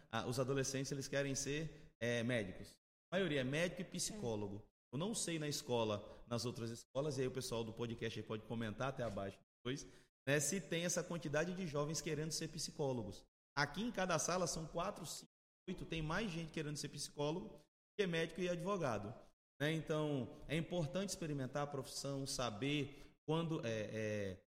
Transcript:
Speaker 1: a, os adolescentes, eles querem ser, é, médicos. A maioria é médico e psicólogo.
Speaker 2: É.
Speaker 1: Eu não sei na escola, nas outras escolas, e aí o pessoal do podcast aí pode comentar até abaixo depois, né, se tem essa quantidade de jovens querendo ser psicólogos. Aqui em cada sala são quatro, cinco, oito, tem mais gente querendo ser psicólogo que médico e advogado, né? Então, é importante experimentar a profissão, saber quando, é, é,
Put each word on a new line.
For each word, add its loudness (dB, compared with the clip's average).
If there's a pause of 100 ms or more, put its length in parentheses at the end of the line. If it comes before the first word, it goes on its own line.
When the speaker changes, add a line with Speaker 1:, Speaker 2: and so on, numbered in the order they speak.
(100)
Speaker 1:
a, 0
os 2
adolescentes, 2
eles -2
querem 2
ser, -2 (100)
é, 2
médicos. 0 (320)
A 0
maioria 4
é 2
médico 2
e -2
psicólogo. -2
Speaker 2:
É. -12 (240)
Speaker 1:
Eu 0
não 0
sei 0
na 0
escola, 2
nas 0
outras -2
escolas, -2
e 2
aí 4
o 0
pessoal -2
do -6
podcast -2
aí -6
pode -4
comentar -2
até -4
abaixo -2 (180)
depois, -4 (400)
né, 6
se 2
tem -2
essa 2
quantidade 0
de -4
jovens 0
querendo -2
ser -2
psicólogos. -2 (320)
Aqui 2
em -2
cada 2
sala 2
são -2
quatro, -4
cinco, -10 (380)
oito, -4
tem -2
mais 0
gente -4
querendo -2
ser -4
psicólogo -2 (380)
que 6
médico 0
e 2
advogado, 2 (460)
né? 4
Então, 2 (220)
é 2
importante 0
experimentar -2
a -4
profissão, -2
saber 0 (140)
quando, 2
é, 2 (120)
é, 0 (160)